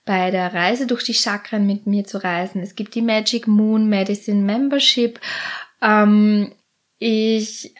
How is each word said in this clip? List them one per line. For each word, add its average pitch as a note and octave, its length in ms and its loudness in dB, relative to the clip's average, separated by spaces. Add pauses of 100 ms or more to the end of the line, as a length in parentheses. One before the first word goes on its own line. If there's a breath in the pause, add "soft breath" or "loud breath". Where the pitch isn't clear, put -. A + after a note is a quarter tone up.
bei F#3 280 -2
der F3+ 240 -2
Reise A3+ 320 0
durch A#3+ 160 -2
die A#3 100 -4
Chakren G#3 540 -2
mit G3+ 180 -2
mir G3+ 200 0
zu G3 180 -10
reisen. F3+ 400 -4
Es - 100 -12
gibt - 220 -8
die A#3 80 -2
Magic A3+ 440 0
Moon G#3+ 400 4
Medicine G3+ 540 0
Membership. A#3+ 800 0 (600 loud breath)
Ähm, G#3 720 4 (460)
ich A3 840 -2